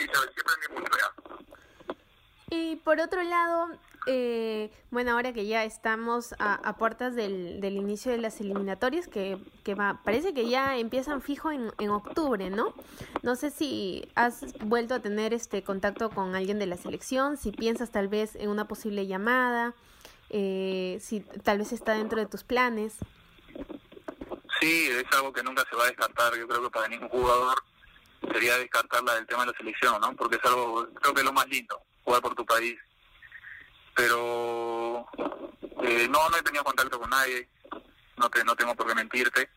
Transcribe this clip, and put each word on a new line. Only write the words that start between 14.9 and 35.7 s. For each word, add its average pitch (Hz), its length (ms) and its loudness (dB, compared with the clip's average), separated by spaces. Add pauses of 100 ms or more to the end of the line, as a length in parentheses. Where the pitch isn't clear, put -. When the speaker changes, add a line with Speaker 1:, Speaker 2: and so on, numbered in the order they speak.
Speaker 2:
a 254 60 -2
tener 214 320 -2
este 226 300 -4
contacto 202 480 -2
con 185 240 -2
alguien 190 240 0
de 202 80 -2
la 180 100 -4
selección, 262 600 -2
si 208 160 -4
piensas 226 400 -2
tal 196 160 0
vez 214 260 -2
en 208 140 -4
una 208 180 -2
posible 202 400 -4
llamada, 240 680 2 (540)
eh, 190 720 -2
si 208 200 -4
tal 208 380 0
vez 208 140 -4
está 226 220 -2
dentro 220 240 0
de 214 80 0
tus 202 160 -12
planes. 240 540 0 (1600)
Speaker 1:
Sí, 160 300 4
es 123 140 0 (120)
algo 135 160 2
que 127 100 -4
nunca 131 280 0
se 113 60 -6
va 120 80 4
a - 20 6
descartar. 117 500 2
Yo 117 120 -6
creo 120 140 0
que 120 80 -4
para 110 180 -2
ningún 117 200 -8
jugador 123 540 4 (720)
sería 120 260 4
descartarla 120 560 2
del 113 120 -2
tema 120 200 0
de 123 60 -2
la - 40 -10
selección, 110 440 2
¿no? 120 160 2
Porque 113 200 0
es 120 80 -4
algo, 120 420 4 (140)
creo 143 140 4
que 139 60 4
es 135 40 4
lo 131 80 4
más 131 160 4
lindo, 127 320 -4 (240)
jugar 120 160 6
por 120 140 -2
tu 120 100 -6
país. 117 320 2 (1200)
Pero, 120 1120 0 (760)